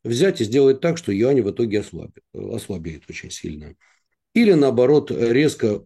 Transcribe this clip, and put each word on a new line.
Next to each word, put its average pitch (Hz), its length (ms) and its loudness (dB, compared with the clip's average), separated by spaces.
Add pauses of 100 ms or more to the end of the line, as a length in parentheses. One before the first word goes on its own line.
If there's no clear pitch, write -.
взять 143 360 0
и 113 60 0
сделать 135 360 2
так, 170 160 -2
что - 140 -6
юань 131 300 2
в 101 80 0
итоге 104 300 -2
ослабе-, - 420 -14 (120)
ослабеет 95 760 -10
очень - 220 -16
сильно. 76 420 -14 (640)
Или, 226 180 4
наоборот, 139 580 4
резко 117 760 0